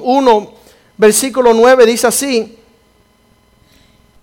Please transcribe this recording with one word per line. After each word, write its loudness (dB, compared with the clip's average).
uno, 0
versículo 0
nueve, 4
dice -2
así. -6